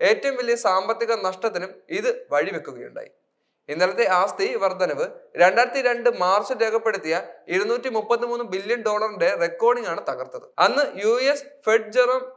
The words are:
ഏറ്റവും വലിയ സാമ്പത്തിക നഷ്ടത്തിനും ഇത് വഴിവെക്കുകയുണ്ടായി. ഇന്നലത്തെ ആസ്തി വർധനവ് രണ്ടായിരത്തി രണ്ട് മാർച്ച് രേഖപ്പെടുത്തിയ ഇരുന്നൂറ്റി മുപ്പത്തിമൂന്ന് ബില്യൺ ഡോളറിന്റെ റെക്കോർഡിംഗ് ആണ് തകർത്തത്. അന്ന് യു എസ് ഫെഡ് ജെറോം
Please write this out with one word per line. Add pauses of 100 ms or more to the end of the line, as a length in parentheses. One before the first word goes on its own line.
ഏറ്റവും
വലിയ
സാമ്പത്തിക (140)
നഷ്ടത്തിനും (140)
ഇത്
വഴിവെക്കുകയുണ്ടായി. (580)
ഇന്നലത്തെ
ആസ്തി
വർധനവ് (300)
രണ്ടായിരത്തി
രണ്ട് (120)
മാർച്ച് (100)
രേഖപ്പെടുത്തിയ (260)
ഇരുന്നൂറ്റി
മുപ്പത്തിമൂന്ന്
ബില്യൺ
ഡോളറിന്റെ
റെക്കോർഡിംഗ്
ആണ്
തകർത്തത്. (120)
അന്ന് (200)
യു (120)
എസ് (220)
ഫെഡ്
ജെറോം